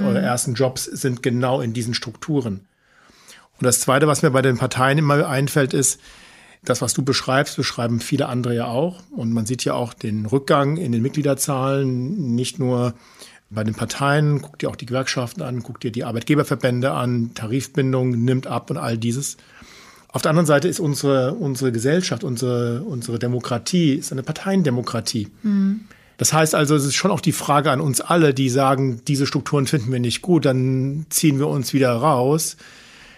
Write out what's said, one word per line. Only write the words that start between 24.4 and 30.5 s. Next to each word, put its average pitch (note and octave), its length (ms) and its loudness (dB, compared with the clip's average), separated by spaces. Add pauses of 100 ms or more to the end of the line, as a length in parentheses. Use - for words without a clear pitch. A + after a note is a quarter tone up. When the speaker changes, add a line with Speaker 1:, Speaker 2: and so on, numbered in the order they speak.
Speaker 2:
Mhm. G3+ 400 0 (360)
Speaker 1:
Das - 140 2
heißt D#3+ 220 4
also, D3+ 220 4
es C#3 100 2
ist C3+ 80 0
schon - 160 0
auch F3 100 0
die D#3 120 2
Frage C#3+ 400 2
an C3+ 100 0
uns C#3 180 0
alle, D#3+ 360 4
die C3+ 140 2
sagen, C3+ 580 2
„Diese C#3 180 0
Strukturen C#3 400 0
finden A#2 260 0
wir B2 80 0
nicht A#2+ 220 0
gut, E3+ 240 4
dann C3 640 0